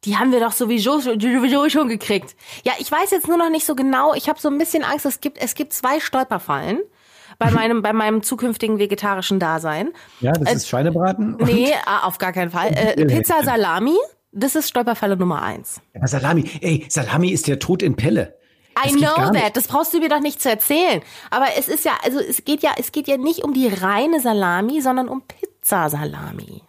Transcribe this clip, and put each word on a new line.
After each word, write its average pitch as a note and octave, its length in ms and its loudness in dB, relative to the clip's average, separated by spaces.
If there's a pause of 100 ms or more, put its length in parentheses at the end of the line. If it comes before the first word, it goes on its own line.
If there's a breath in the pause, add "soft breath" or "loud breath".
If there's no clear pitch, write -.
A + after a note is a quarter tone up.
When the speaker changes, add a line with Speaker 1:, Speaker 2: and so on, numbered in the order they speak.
Speaker 1:
Die G3+ 140 -2
haben B3+ 140 4
wir B3 80 6
doch A3+ 120 2
sowieso, A#3+ 480 2
sowieso B3 680 2
schon D4 180 2
gekriegt. G#3+ 480 -4 (280 loud breath)
Ja, - 140 0
ich - 140 -8
weiß E4+ 200 0
jetzt F4 160 0
nur E4+ 100 2
noch E4+ 120 2
nicht D#4+ 160 0
so D#4 80 0
genau. C4+ 400 2
Ich - 160 -2
hab D#4 100 0
so D#4 100 0
ein C#4+ 100 -2
bisschen D#4+ 240 0
Angst. C#4+ 240 -4
Es B3+ 120 -4
gibt, - 200 -8
es - 160 -4
gibt D4 180 -6
zwei C4+ 260 0
Stolperfallen G3+ 800 -2 (600 loud breath)
bei A3+ 120 2
Speaker 2:
<laughs> - 0 -
Speaker 1:
meinem, A3+ 300 2
bei G#3 120 0
meinem A3 280 2
zukünftigen A3 560 -2
vegetarischen G3+ 640 0
Dasein. D#3+ 500 -2 (320 loud breath)
Speaker 2:
Ja, B2 120 2
das D#3 180 0
Speaker 1:
Äh, A#3+ 60 2
Speaker 2:
ist D3+ 120 -6
Schweinebraten F3+ 680 0
und - 160 0
Speaker 1:
nee, B3 200 4 (140)
ah, G3+ 200 0
auf F#3 140 -4
gar F#3 140 -2
keinen F3 180 -2
Fall. F3 180 0
Speaker 2:
und E3 80 0
Speaker 1:
Äh, A3 160 2
Speaker 2:
Grillhähnchen. C#3+ 240 4
Speaker 1:
Pizza D#4 260 2
Salami, A3+ 520 2 (360)
das B3 240 -2
ist D#4 140 0
Stolperfalle A3 480 0
Nummer F3+ 240 0
eins. - 400 -8 (140)
Speaker 2:
Aber - 120 -2
Salami, C#3 400 0 (140)
ey, D#3+ 280 0
Salami D#3 400 0
ist F3 180 -2
der C#3 100 0
Tod F3 240 0
in E3+ 140 2
Pelle. C#3+ 400 0 (440 soft breath)
Speaker 1:
I C4 40 0
Speaker 2:
Das C#4 100 0
geht C#4+ 80 4
Speaker 1:
know D4+ 140 2
Speaker 2:
gar F4+ 160 2
Speaker 1:
that. - 20 2
Speaker 2:
nicht. A3+ 240 0
Speaker 1:
Das C4 100 -2
brauchst D#4 280 0
du - 40 4
mir D#4+ 80 0
doch D4 140 2
nicht D4 180 -4
zu B3+ 120 0
erzählen. C#4+ 500 2 (300 loud breath)
Aber B3+ 160 2 (100)
es C4+ 100 -2
ist D4+ 160 -2
ja, D#4 100 0 (100)
also C4 160 0
es - 260 -4
geht D4 160 -2
ja, D#4 160 2
es - 140 -6
geht D4 160 -4
ja C#4 100 2
nicht D4+ 260 -2
um C#4+ 120 -2
die C4 120 2
reine G#3 520 2
Salami, G#3+ 640 2
sondern B3+ 280 0
um C4 180 -8
Pizza - 600 -2
Salami. D3 800 -8